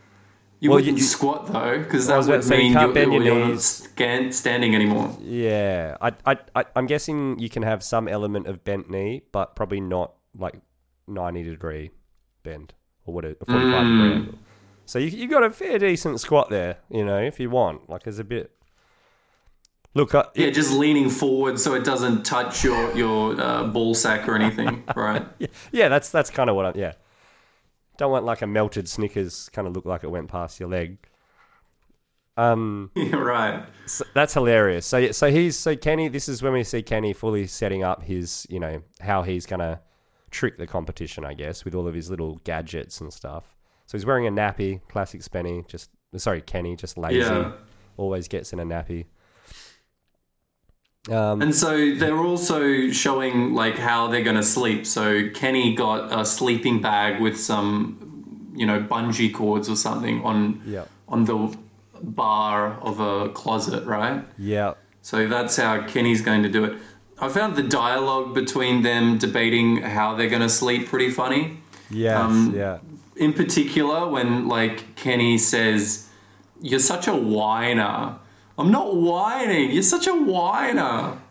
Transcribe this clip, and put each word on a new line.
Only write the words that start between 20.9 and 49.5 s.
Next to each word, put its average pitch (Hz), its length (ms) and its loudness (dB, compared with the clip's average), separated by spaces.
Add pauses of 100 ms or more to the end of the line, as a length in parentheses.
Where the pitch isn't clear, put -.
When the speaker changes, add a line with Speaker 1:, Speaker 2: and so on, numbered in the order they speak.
Speaker 1:
forward 131 480 0
so 139 160 0
it 127 100 0
doesn't 123 400 2
touch 123 380 -2
your, 117 320 0
your, 110 460 0
uh, 120 240 -2
ball 113 300 0
sack 110 340 0
or 110 80 0
anything, 113 540 0
Speaker 2:
<laughs> 120 60 -2
Speaker 1:
right? 107 280 -2 (140)
Speaker 2:
Yeah, - 80 -6 (260)
yeah, 220 160 6
that's, 143 220 2
that's 156 200 2
kinda 120 240 2
what 95 120 2
I'm, 90 100 -4
yeah. 92 160 -4 (1040)
Don't 139 160 2
want, 123 120 2
like, 117 160 -2
a 110 60 -4
melted 104 420 0
Snickers 101 640 -4
kinda 98 180 -4
look 90 160 -8
like 90 180 -6
it 76 60 -6
went 82 180 -8
past 87 320 -8
your 90 80 -8
leg. 90 300 -6 (1400)
Um, 113 560 0
Speaker 1:
<laughs> - 20 -20
Yeah, 143 220 -2
right. 120 480 -2 (220)
Speaker 2:
so - 180 -8 (100)
that's 147 200 2
hilarious. 107 520 4
So, 127 120 2
yeah, 123 120 4
so 147 200 2
he's, 165 280 2
so 156 180 0
Kenny, 160 320 0
this 135 200 -6
is 123 120 -6
when 135 120 0
we 127 100 0
see 113 200 -4
Kenny 110 300 -2
fully 104 360 -2
setting 95 340 -4
up 92 220 -2
his, 90 440 -8
you 90 120 -8
know, 78 220 -6 (180)
how 95 240 -2
he's 90 200 -4
gonna 85 360 -6 (500)
trick - 260 -4
the 85 120 -10
competition, 80 560 -8
I 71 100 -10
guess, 73 300 -12
with 90 100 -10
all 87 140 -4
of 82 60 -8
his 82 160 -10
little 80 340 -8
gadgets 80 560 -10
and 76 120 -14
stuff. - 440 -18 (300)
So 107 120 -10
he's 101 80 -6
wearing 123 220 0
a - 20 0
nappy, 101 580 -2
classic 95 340 -6
Spenny, 87 440 -8
just, - 240 -18 (260)
sorry, 92 260 -2
Kenny, 87 340 -6
just - 200 -14
lazy. 87 220 -2
Speaker 1:
Yeah. 113 360 -2 (420)
Speaker 2:
Always 95 320 -4
gets - 240 -8
in 90 80 -8
a 85 40 -6
nappy. 82 420 -8 (2000)